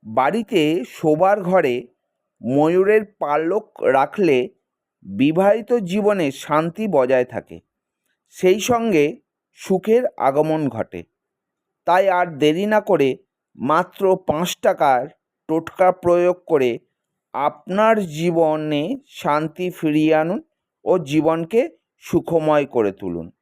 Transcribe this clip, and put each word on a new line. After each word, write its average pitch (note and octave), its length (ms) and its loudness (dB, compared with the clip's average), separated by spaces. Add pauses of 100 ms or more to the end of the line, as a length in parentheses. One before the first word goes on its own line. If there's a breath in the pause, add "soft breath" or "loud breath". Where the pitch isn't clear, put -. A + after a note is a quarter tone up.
বাড়িতে D#3 560 -2 (280)
শোবার E3+ 520 2
ঘরে E3+ 340 0 (640)
ময়ূরের F3 640 2 (160)
পালক E3 460 -2 (260)
রাখলে C#3 460 0 (680)
বিবাহিত F3 680 0 (120)
জীবনে G3 480 0
শান্তি D#3+ 560 -4
বজায় C3 420 2
থাকে, E2+ 280 -12 (760)
সেই F#3 240 2
সঙ্গে A3+ 460 0 (540)
সুখের A3 440 0 (140)
আগমন D#3 520 0
ঘটে। G#2 320 -8 (880)
তাই F3+ 220 4
আর F3+ 180 0 (100)
দেরি D#3 280 2
না G#3+ 160 2
করে D#3 280 2 (480)
মাত্র D#3+ 460 -2 (220)
পাঁচ D#3 240 -4 (120)
টাকার D3+ 400 2 (480)
টোটকা E3 420 0
প্রয়োগ F3 460 0 (100)
করে C3+ 240 2 (640)
আপনার F#3 640 -2 (140)
জীবনে D#3 720 -2 (260)
শান্তি D#3 600 -4
ফিরিয়ে D#3 460 0
আনুন E3 240 -2 (460)
ও G#2+ 140 4
জীবনকে D#3+ 640 0 (420)
সুখময় D#3 640 0
করে A2+ 260 0
তুলুন। E2+ 360 -8 (140)